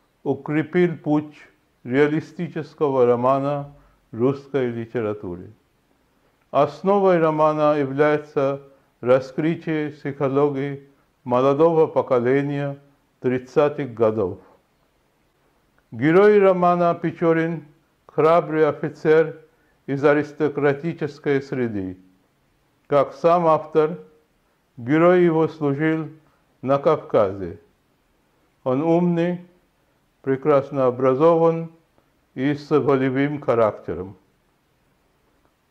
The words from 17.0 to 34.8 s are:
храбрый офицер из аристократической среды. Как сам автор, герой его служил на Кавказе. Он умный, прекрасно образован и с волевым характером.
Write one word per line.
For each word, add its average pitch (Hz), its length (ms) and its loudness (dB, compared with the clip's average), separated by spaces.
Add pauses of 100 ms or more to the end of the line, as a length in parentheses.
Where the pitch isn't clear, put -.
храбрый 156 580 2
офицер 156 800 0 (420)
из 135 180 -4
аристократической 147 1400 -2
среды. 107 560 -6 (920)
Как 139 260 0
сам 170 320 2
автор, 156 540 0 (800)
герой 165 480 4
его 160 240 0
служил 151 600 -4 (520)
на 135 180 0
Кавказе. 104 800 -2 (1040)
Он 131 180 -2
умный, 175 640 0 (760)
прекрасно 135 640 0
образован 160 880 2 (600)
и 139 200 -2
с 147 140 -12
волевым 139 720 0
характером. 104 760 -2 (1500)